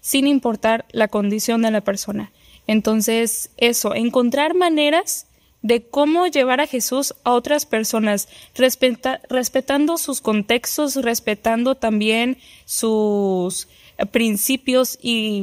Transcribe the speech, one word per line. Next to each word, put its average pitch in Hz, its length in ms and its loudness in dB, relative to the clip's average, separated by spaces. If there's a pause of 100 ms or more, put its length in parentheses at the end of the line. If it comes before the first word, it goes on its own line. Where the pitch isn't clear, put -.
sin 277 260 0
importar 226 640 0
la 220 160 2
condición 214 560 0
de 226 80 2
la 208 100 0
persona. 202 500 -6 (360)
Entonces, 220 920 0
eso, 233 380 0
encontrar 247 580 0
maneras 330 720 0 (360)
de 233 280 0
cómo 302 380 2
llevar 262 340 2
a 302 60 0
Jesús 262 460 -4 (120)
a 247 80 2
otras 285 320 0
personas, 220 640 -2 (260)
respeta-, 254 640 0 (100)
respetando 277 680 0
sus - 240 -6
contextos, 233 720 -2
respetando 233 800 -2
también 226 600 0 (260)
sus 202 1040 -2 (440)
principios 247 880 0
y 214 420 -2